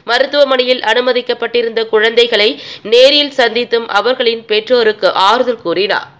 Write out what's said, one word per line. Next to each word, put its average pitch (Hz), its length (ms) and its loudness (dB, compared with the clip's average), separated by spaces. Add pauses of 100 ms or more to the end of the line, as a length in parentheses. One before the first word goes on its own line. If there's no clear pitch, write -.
மருத்துவமனையில் 262 880 0
அனுமதிக்கப்பட்டிருந்த 233 920 -2 (120)
குழந்தைகளை 226 560 2 (440)
நேரில் 277 460 4
சந்தித்தும் 233 480 -2 (120)
அவர்களின் 233 520 -2
பெற்றோருக்கு 214 580 0 (200)
ஆறுதல் 233 380 0
கூறினார். 175 420 -2 (120)